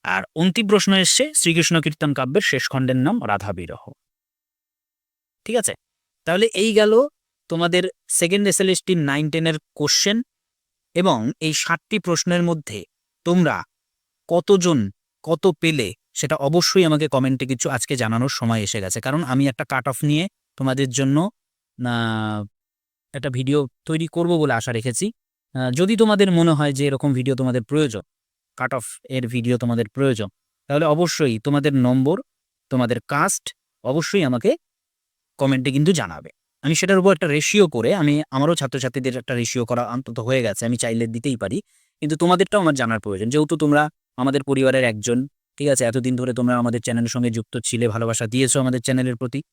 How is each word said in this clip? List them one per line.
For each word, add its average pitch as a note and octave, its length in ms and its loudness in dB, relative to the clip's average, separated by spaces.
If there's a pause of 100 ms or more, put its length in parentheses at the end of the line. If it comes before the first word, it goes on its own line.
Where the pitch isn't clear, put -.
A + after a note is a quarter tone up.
আর - 200 -2 (120)
অন্তিম F#3+ 340 0
প্রশ্ন G3 240 2
এসছে B3 420 2
শ্রীকৃষ্ণ E3 460 2
কীর্তন D3+ 340 -2
কাব্যের C3+ 280 -2
শেষ - 260 -2
খণ্ডের C3 280 0
নাম D#3 280 0
রাধা G2+ 280 -4
বিরহ। E2+ 400 -12 (1500)
ঠিক A3+ 120 -4
আছে? - 180 0 (500)
তাহলে F#3+ 220 2
এই G#3+ 280 0
গেল G#3+ 320 6 (420)
তোমাদের E3+ 360 0 (240)
সেকেন্ড G3 400 2
এসএলএসটি F#3 460 0
নাইন D3 360 0
টেনের D#3+ 240 0 (200)
কোশ্চেন, G3+ 480 0 (720)
এবং E3+ 460 2
এই D#3 120 -2
ষাটটি E3+ 460 -4
প্রশ্নের F3 440 0
মধ্যে D3+ 420 -4 (400)
তোমরা D#3+ 380 2 (680)
কতজন E3+ 600 2 (320)
কত E3 240 -2 (140)
পেলে, D3 340 -2 (200)
সেটা - 220 -2
অবশ্যই E3 480 2
আমাকে D3+ 240 2
কমেন্টে C3 380 0
কিছু C3 240 -4
আজকে C3 260 -4
জানানোর A#2 320 0
সময় A2+ 320 -2
এসে G#2 200 -4
গেছে, F#2+ 200 -6
কারণ C#3+ 240 -2
আমি C3+ 240 2
একটা C3+ 160 -6
কাট C3 240 -4
অফ C3+ 160 -4
নিয়ে D3+ 240 0 (280)
তোমাদের C3 340 -2
জন্য, C#3 400 0 (560)
আহ, A2 600 -4 (680)
একটা C#3 180 -6
ভিডিও C3 380 0 (160)
তৈরি D#3+ 220 -2
করব E3+ 320 0
বলে D3 140 2
আশা A#2 200 -2
রেখেছি। A#2+ 380 -4 (440)
আহ, B2+ 160 -2
যদি F#3+ 260 2
তোমাদের G3+ 360 4
মনে E3+ 180 6
হয় D3 220 2
যে C#3 140 -2
এরকম C#3 260 0
ভিডিও B2+ 220 0
তোমাদের B2+ 300 0
প্রয়োজন, C#3+ 380 -2 (540)
কাট C3 180 -4
অফ B2 100 -6 (240)
এর B2+ 180 -4
ভিডিও A#2+ 320 -2
তোমাদের A#2 300 -2
প্রয়োজন, B2 400 -2 (380)
তাহলে D3 180 0
অবশ্যই D3+ 540 0
তোমাদের C#3+ 360 0
নম্বর, C3 460 2 (500)
তোমাদের B2 380 0
কাস্ট D#3 460 -2 (300)
অবশ্যই D#3+ 400 0
আমাকে C3 320 0 (840)
কমেন্টে C3+ 320 0
কিন্তু D3+ 220 2
জানাবে। F2+ 380 -4 (320)
আমি D3+ 120 0
সেটার F#3+ 240 2
উপর F#3+ 140 6
একটা F3 140 0
রেশিও D3+ 420 2
করে, B2 260 0
আমি, D3 360 2
আমারও C#3+ 240 0
ছাত্রছাত্রীদের C3 640 -4
একটা B2 180 -8
রেশিও A#2+ 320 -2
করা A#2+ 200 -2
অন্তত A#2+ 340 -8
হয়ে B2+ 220 0
গেছে, A2 240 -4
আমি A#2+ 100 0
চাইলে A#2 300 -2
দিতেই A#2 300 -4
পারি, A2+ 240 -4 (400)
কিন্তু D3+ 160 -2
তোমাদেরটাও F3+ 440 2
আমার D#3 140 2
জানার A2+ 260 -2
প্রয়োজন। G#2 280 -4
যেহেতু D3+ 280 0
তোমরা D3+ 320 2 (280)
আমাদের C3+ 260 -2
পরিবারের C3 420 2
একজন, A#2+ 420 -2 (300)
ঠিক C#3+ 120 -2
আছে? C3 160 2
এতদিন B2 320 -2
ধরে B2+ 180 -4
তোমরা B2 240 0
আমাদের A#2+ 220 -2
চ্যানেলের A#2 280 -2
সঙ্গে B2 220 -2
যুক্ত A2+ 340 -6
ছিলে, A#2 240 -2
ভালোবাসা A2+ 380 -2
দিয়েছো B2+ 340 0
আমাদের B2+ 200 0
চ্যানেলের B2+ 360 -2
প্রতি। B2+ 260 -8 (100)